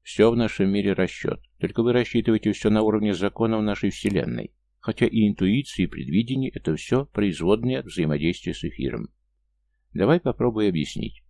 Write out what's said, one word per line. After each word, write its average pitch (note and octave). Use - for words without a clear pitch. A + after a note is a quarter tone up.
«Все -
в A#2+
нашем G#2
мире G2+
расчет, -
только G2+
вы A#2
рассчитываете A2+
все -
на G#2+
уровне G#2+
законов G#2+
нашей G2+
Вселенной. C#2+
Хотя -
и G#2+
интуиция, G2+
и -
предвидение — A#2
это -
все C3+
производные G#2
от -
взаимодействия D#2+
с -
эфиром. C2
Давай C#3
попробуй A#2
объяснить». -